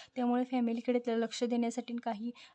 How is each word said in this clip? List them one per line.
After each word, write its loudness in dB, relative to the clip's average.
त्यामुळे 2
फॅमिलीकडे 2
ते 0
लक्ष -2
देण्यासाठी 0
आणि -6
काही -4